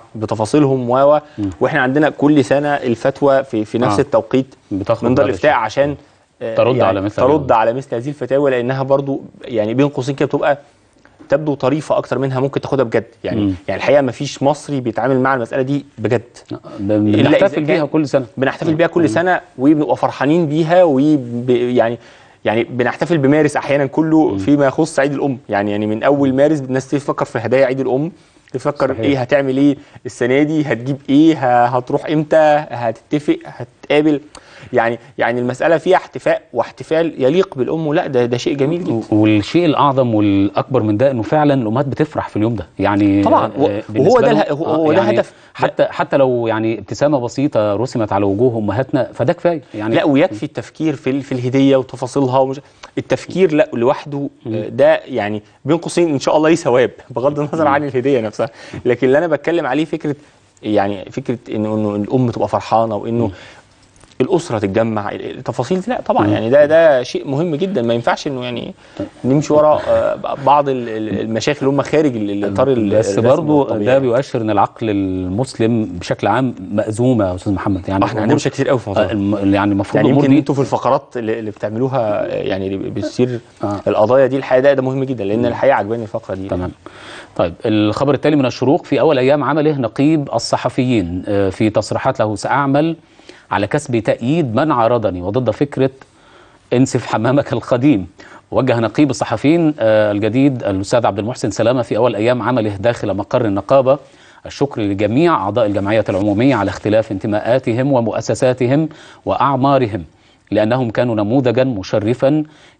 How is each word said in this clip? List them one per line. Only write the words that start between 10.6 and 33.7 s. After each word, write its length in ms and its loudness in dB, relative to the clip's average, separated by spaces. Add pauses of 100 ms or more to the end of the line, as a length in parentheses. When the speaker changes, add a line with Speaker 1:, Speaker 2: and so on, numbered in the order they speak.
Speaker 1:
تبدو 240 0
طريفة 440 0
أكتر 220 -4
منها 200 -2
ممكن 220 -2
تاخدها 240 0
بجد. 180 0 (200)
يعني، 180 -2
Speaker 2:
مم. 120 0 (140)
Speaker 1:
يعني 120 -4
الحقيقة 220 4
مفيش 420 -6
مصري 380 -2
بيتعامل 380 0
مع 160 2
المسألة 260 -4
دي 240 -2 (120)
بجد. 240 -2 (580)
Speaker 2:
بن-، 280 0
Speaker 1:
إلا 140 2
إذا 80 4
Speaker 2:
بنحتفل 340 2
بيها 140 0
Speaker 1:
كان 100 -2
Speaker 2:
كل 200 0
سنة. 180 0 (120)
Speaker 1:
بنحتفل 340 -2
Speaker 2:
مم. 60 0
Speaker 1:
بيها 100 4
كل 140 0
Speaker 2:
مم. 60 4
Speaker 1:
سنة 340 0 (160)
وبنبقى 400 2
فرحانين 500 0
بيها 360 4
وب-، 680 2
يعني، 480 2 (480)
يعني 180 0
بنحتفل 540 -2
بمارس 400 2
أحيانا 280 0
كله 440 2
Speaker 2:
مم. 80 -4
Speaker 1:
فيما 280 2
يخص 340 0
عيد 140 0
الأم. 240 -4 (120)
يعني، 220 -2
يعني 160 -2
من 160 -4
أول 300 2
مارس 260 2
الناس 280 -4
تفكر 380 -4
في 140 -6
هدايا 260 2
عيد 140 -2
الأم، 320 -2 (420)
تفكر 400 -2
Speaker 2:
صحيح. 120 -6
Speaker 1:
إيه 160 0
هتعمل 360 0
إيه 200 4 (280)
السنة 380 0
دي، 180 0
هتجيب 360 -4 (120)
إيه، 260 6
ه-، 300 2 (120)
هتروح 280 -2
إمتى، 640 2
هتتفق، 760 -4
هتتقابل. 760 0 (520)